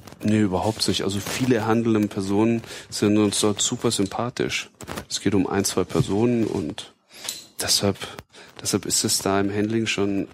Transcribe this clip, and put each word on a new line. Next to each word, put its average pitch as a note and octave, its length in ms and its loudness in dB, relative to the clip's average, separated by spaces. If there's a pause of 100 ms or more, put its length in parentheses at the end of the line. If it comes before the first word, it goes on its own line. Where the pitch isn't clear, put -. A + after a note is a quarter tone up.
(240)
Nee, G#2+ 160 4
überhaupt F#2+ 480 0
nicht. E2+ 160 0
Also G2 160 -2
viele A#2+ 460 0
handelnde A2 420 2
Personen G#2+ 540 0 (260)
sind G#2 280 2
uns G#2 220 4
dort G#2+ 240 2
super A#2+ 300 0
sympathisch. - 800 -2 (380)
Es - 120 -6
geht G2+ 160 2
um F#2 100 4
ein, G2 180 0
zwei F#2 200 0
Personen A2 640 2
und - 460 -6 (680)
deshalb, - 380 2 (640)
deshalb - 260 -2
ist - 180 0
es A2 140 0
da G2 200 2
im G2+ 160 0
Handling A2 320 0
schon G2+ 480 0